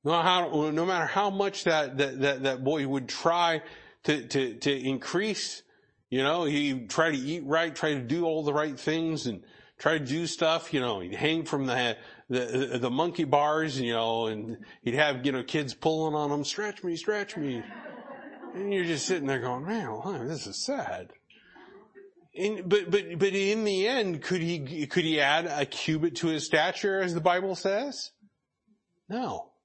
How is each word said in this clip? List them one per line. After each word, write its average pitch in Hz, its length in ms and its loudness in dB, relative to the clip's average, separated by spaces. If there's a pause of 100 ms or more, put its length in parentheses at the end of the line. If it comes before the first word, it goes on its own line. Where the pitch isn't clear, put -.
No, 165 180 4
how, 160 480 4
no 160 160 0
matter 180 200 2
how 202 240 2
much 196 340 -2
that, 147 340 2
that, 135 240 0
that, 135 220 2
that 131 200 0
boy 139 240 2
would 131 220 -2
try 165 520 2 (420)
to, 147 240 2
to, 131 320 0
to 143 120 2
increase, 135 920 -2 (460)
you 131 140 2
know, 165 200 2
he'd 143 460 0
try 165 220 4
to 143 60 0
eat 147 280 -4
right, 160 300 2
try 151 180 0
to 135 80 -2
do 160 240 0
all 160 180 0
the 147 100 0
right 151 260 0
things 160 480 0
and 101 160 -4 (360)
try 160 180 2
to 143 80 -2
do 156 220 -2
stuff, 160 460 0
you 143 60 2
know, 113 220 0
he'd 92 140 -6
hang 151 280 0
from 139 220 -2
the, 123 320 0 (320)
the, 127 500 0
the 123 120 0
monkey 165 340 0
bars, 147 540 2
you 120 120 0
know, 113 360 0
and 107 300 -6 (240)
he'd 120 120 -2
have, 135 320 2
you 139 60 4
know, 127 120 -2
kids 143 300 -2
pulling 160 420 0
on 147 160 0
him, 147 140 0
"Stretch 202 380 -6
me, 170 120 -2
stretch 202 400 -4
me." 131 280 -4 (920)
And 202 180 -2
you're 180 120 2
just 160 200 -2
sitting 160 220 0
there 131 120 0
going, 127 260 -4
"Man, 190 260 -4
wow, 139 340 -6
this 143 220 -6
is - 160 -8
sad." - 480 -6 (1200)
And, 202 320 -2
but, 180 220 2
but, 170 300 0
but 190 140 4
in 202 320 2
the 196 220 2
end, 196 360 0
could 180 180 0
he, 156 460 -4
could 180 160 2
he 156 160 2
add 151 260 4
a 147 200 0
cubit 156 520 -2
to 170 100 0
his 156 180 0
stature, 185 560 2
as 180 120 0
the 165 80 -2
Bible 180 340 2
says? 220 560 -2 (960)
No. 202 440 -6 (140)